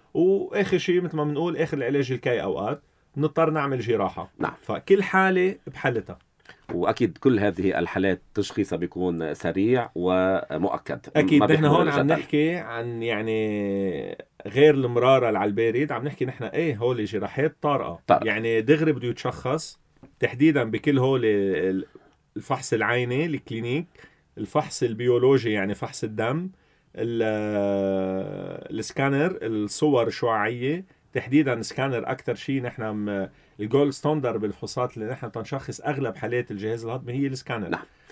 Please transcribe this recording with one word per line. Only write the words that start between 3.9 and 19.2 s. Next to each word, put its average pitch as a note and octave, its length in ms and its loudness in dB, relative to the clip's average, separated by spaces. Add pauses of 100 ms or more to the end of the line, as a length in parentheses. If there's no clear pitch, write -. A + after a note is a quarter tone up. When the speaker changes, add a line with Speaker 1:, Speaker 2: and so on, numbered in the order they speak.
Speaker 2:
نعم. - 140 -2 (100)
Speaker 1:
فكل G3 400 2
حالة F#3+ 540 2 (100)
بحالتها. A2 520 -4 (560)
Speaker 2:
وأكيد F#2+ 440 0
كل B2 220 4
هذه F#2+ 380 0
الحالات F#2 440 0 (120)
تشخيصها G2 420 -2
بيكون E2+ 580 -2
سريع G#2+ 600 0
ومؤكد. F#2 1040 0 (160)
Speaker 1:
أكيد. D3 240 6
Speaker 2:
ما G#2+ 60 6
Speaker 1:
نحن - 80 6
Speaker 2:
بيحمل D3+ 140 4
Speaker 1:
هون D#3 200 4
عم C#3+ 120 0
Speaker 2:
جدل. C#3+ 60 2
Speaker 1:
نحكي D3+ 480 2
عن، A#2 480 -6
يعني، G#2 1160 -2 (280)
غير C#3 280 8
المرارة B2 540 4
اللي G#2 100 2
على G#2 100 2
البارد، A#2 440 0
عم A#2+ 120 -4
نحكي C#3+ 200 -4
نحن B2+ 200 -6
إيه C#3+ 320 -2
هول A#2+ 280 0
جراحات G#2 580 -2
طارئة. B2+ 440 -2
Speaker 2:
طارئة. G2+ 200 4
Speaker 1:
يعني A2+ 340 0
دغري D3+ 320 4
بده A#2+ 160 -4
يتشخص - 720 -4 (400)